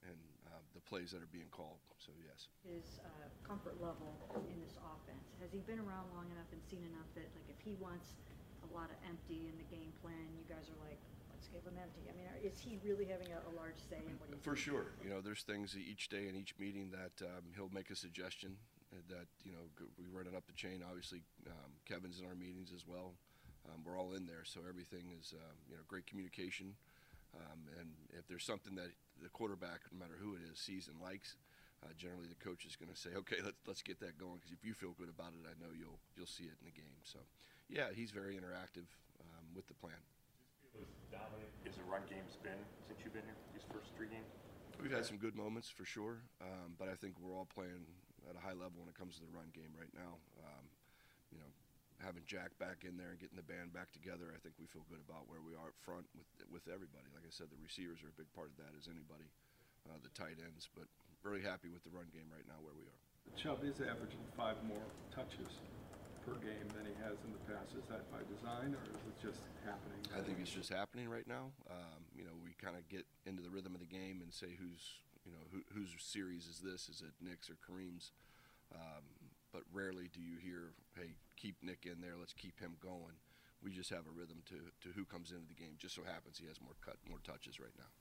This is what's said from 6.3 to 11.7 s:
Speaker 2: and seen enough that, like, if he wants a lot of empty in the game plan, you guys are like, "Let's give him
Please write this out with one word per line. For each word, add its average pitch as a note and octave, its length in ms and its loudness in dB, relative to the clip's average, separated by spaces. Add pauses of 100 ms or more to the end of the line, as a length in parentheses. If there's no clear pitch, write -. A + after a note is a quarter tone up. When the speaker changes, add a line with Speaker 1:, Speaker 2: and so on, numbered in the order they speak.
Speaker 2:
and E3 80 -2
seen F3 240 -2
enough E3 300 -2
that, E3 180 -2
like, - 160 -6
if - 160 -6
he G#3+ 160 2
wants F3 320 0 (480)
a E3+ 80 -2
lot E3 240 0
of - 40 -6 (120)
empty E3 400 2
in D#3+ 80 -2
the D#3+ 160 -2
game D#3+ 180 -2 (100)
plan, E3 360 0
you D#3+ 100 -4
guys D#3+ 220 -2
are D#3 180 -4
like, D3+ 120 -4 (320)
"Let's - 200 -4
give E3+ 160 -2
him F3 80 0